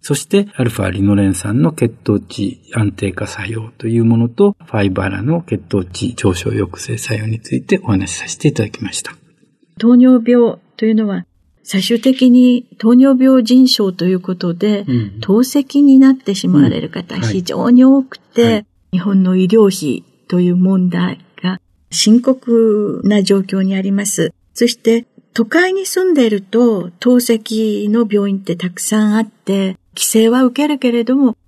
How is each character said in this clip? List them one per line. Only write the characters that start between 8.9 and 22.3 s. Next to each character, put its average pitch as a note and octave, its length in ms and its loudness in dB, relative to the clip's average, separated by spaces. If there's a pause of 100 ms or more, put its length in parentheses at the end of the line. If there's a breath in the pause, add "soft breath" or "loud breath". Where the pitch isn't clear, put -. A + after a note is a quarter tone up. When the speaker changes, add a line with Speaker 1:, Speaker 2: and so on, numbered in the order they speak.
Speaker 1:
し - 100 -10
た。 - 100 -16 (680)
Speaker 2:
糖 A#3+ 180 4
尿 B3 280 4
病 A#3+ 340 2 (180)
と A3 100 -4
い A3 60 2
う - 20 2
の G#3+ 140 0
は、 F3+ 180 -6 (360)
最 F#3+ 200 -4
終 A3+ 180 0
的 C4 300 2
に B3 360 4 (120)
糖 A3+ 160 2
尿 C4 280 4
病 C4 220 4
腎 B3+ 240 4
症 G3+ 240 0
と F3 140 -4
い F#3 80 2
う F3+ 60 -2
こ F#3 140 -6
と F3 200 -4
で、 G3+ 340 -2
Speaker 1:
う C3 40 -2
ん。 A2 280 -4
Speaker 2:
透 F#3+ 200 0
析 C#4+ 420 0
に C4+ 160 8
な C4+ 140 6
っ - 20 4
て G3+ 200 -6
し F#3+ 140 -4
ま D3 140 4
わ B2 60 4
れ A2+ 120 -4
る - 80 -10
方、 - 260 -12
Speaker 1:
う - 40 -6
ん。 - 40 -6
は A2+ 80 -2
い。 - 40 -4
Speaker 2:
非 F3+ 80 -2
常 - 280 -4
に B3 140 6
多 C4+ 180 4
く - 160 -12
て、 - 260 -2
Speaker 1:
は A#3 120 2
い。 G#3 100 -6 (260)
Speaker 2:
日 F#3 60 -2
本 F#3+ 240 0
の F#3 140 0
医 F#3 80 2
療 G#3 240 4
費 D3+ 340 -4 (240)
と F3+ 140 -2
い F3+ 80 2
う F3 80 0
問 F#3 340 0
題 F3+ 300 -4 (200)
が F#3 200 -6 (320)
深 A#3 300 2
刻 A3+ 840 0